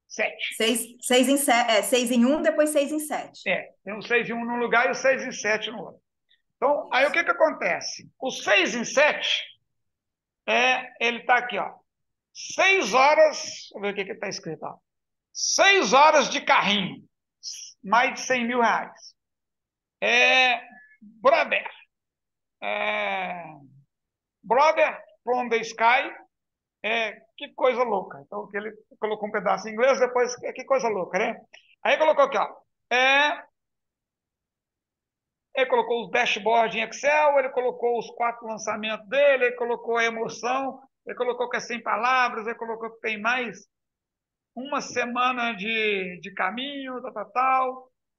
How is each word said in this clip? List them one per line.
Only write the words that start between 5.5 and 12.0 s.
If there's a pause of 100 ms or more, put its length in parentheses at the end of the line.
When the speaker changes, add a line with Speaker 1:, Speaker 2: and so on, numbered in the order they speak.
Speaker 1:
no
outro. (560)
Então,
aí
o
que
que
acontece?
O
seis
em
sete, (1040)
é, (100)
ele
tá
aqui,
ó. (580)